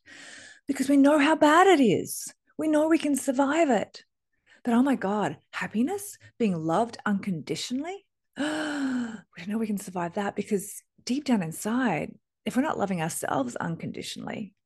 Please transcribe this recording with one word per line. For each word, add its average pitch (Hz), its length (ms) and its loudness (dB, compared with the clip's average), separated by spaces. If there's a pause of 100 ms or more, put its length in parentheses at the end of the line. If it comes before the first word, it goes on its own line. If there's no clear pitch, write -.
(680)
because 269 220 -4
we 285 80 6
know 285 220 6
how 302 160 4
bad 311 320 8
it 320 160 8
is. - 500 0 (240)
We 311 100 -2
know 302 200 2
we 320 100 4
can 294 180 0
survive 277 540 2
it. - 340 -2 (600)
But 240 100 0
oh 240 80 6
my 269 140 4
God, 196 420 -2 (140)
happiness, 262 680 -4 (220)
being 202 160 0
loved 165 500 0
unconditionally, 208 1000 -6 (140)
<gasps> - 180 -20
we 277 60 -4
don't 269 1040 -6
know 208 100 -4
we 226 100 -2
can 208 100 -2
survive 175 380 -6
that 202 200 -4
because - 460 -6 (240)
deep 277 200 -4
down 220 180 2
inside, 208 720 -2 (320)
if - 100 -4
we're 254 80 2
not - 160 -2
loving 190 220 -2
ourselves 170 540 -4
unconditionally, - 1000 -8 (120)